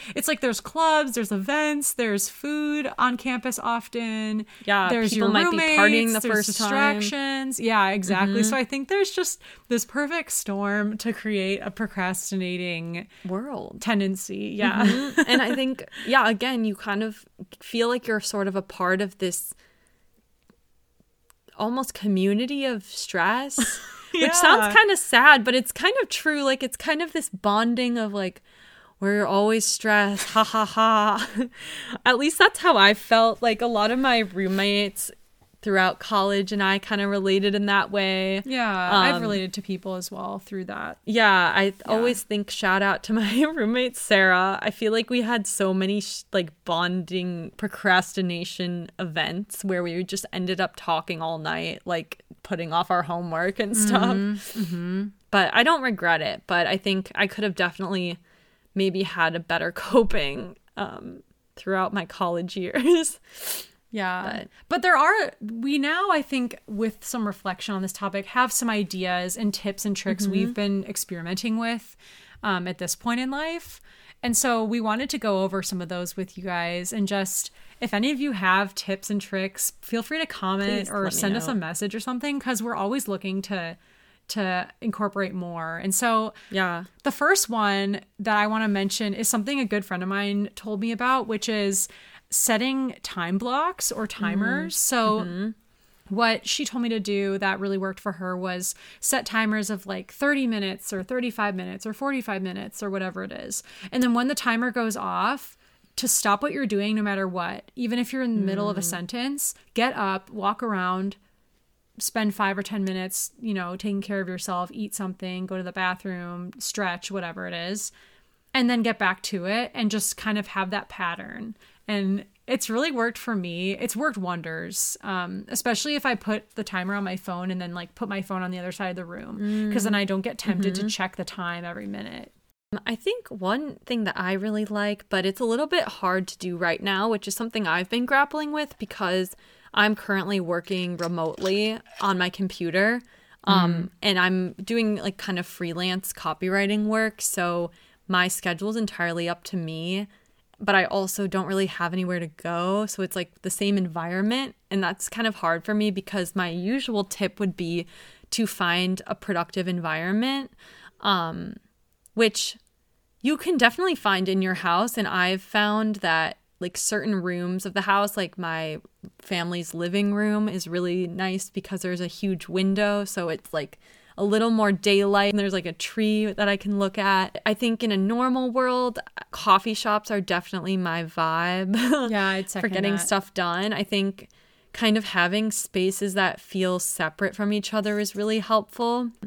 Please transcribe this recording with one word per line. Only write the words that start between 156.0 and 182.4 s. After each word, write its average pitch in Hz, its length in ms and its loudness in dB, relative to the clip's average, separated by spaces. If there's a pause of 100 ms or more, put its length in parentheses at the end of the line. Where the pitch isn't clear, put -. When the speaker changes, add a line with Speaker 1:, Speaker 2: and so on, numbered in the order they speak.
Speaker 2:
my 180 140 0
usual 208 540 -2
tip 196 360 -4
would 196 180 -2
be 170 300 -4 (440)
to 226 140 0
find 185 640 0
a - 80 -4
productive 175 520 -2
environment, 185 840 -2 (500)
um, 175 540 -2 (600)
which - 420 2 (640)
you 277 160 2
can 349 180 0
definitely 277 400 4
find 185 320 0
in 190 140 2
your 185 140 0
house, 185 420 0
and 214 100 0
I've 185 360 0
found 208 540 0
that, 160 400 0 (220)
like, 180 160 -6
certain 214 400 -2
rooms 180 500 -2
of 190 80 -8
the 196 80 0
house, 202 360 2
like, - 200 -4
my 160 420 -6 (420)
family's 175 520 -4
living 190 400 0
room 214 360 2
is 180 180 -6
really 180 400 -2
nice 185 420 -4
because 190 340 -8
there's 180 180 -2
a 175 60 -4
huge 190 420 -4
window, 202 560 2
so 175 240 -4
it's, - 240 -6
like, 151 260 -6 (380)
a 196 80 0
little 220 240 4
more 214 240 4
daylight, 202 580 4
and 208 80 2
there's, 196 140 0
like, 180 120 -2
a 170 60 -6
tree 214 540 0
that 202 240 0
I 202 80 2
can 202 200 -2
look 196 200 0
at. 196 480 2
I 214 80 4
think 226 300 0
in 220 100 0
a - 40 2
normal 247 540 2
world, 254 480 0 (320)
coffee 240 420 4
shops 214 380 -2
are 208 80 0
definitely 185 560 -2
my 170 300 -2
vibe 175 720 0
<laughs> 247 340 2
Speaker 1:
Yeah, 196 160 2
I'd 190 200 -2